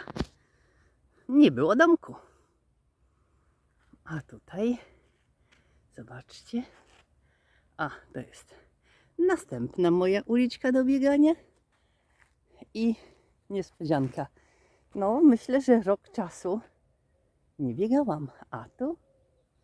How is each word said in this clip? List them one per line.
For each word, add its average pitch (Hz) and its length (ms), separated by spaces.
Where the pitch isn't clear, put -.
Nie 262 220
było 156 260
domku. 339 380
A 156 160
tutaj, 214 580
zobaczcie. 123 680
A, 151 140
to 131 80
jest - 340
następna 175 720
moja 185 360
uliczka 247 460
do 262 120
biegania. 277 480
I 226 200
niespodzianka. 151 760
No, 208 260
myślę, 269 400
że 233 220
rok 196 280
czasu 185 500
nie 127 160
biegałam. 196 560
A 120 180
tu, 302 300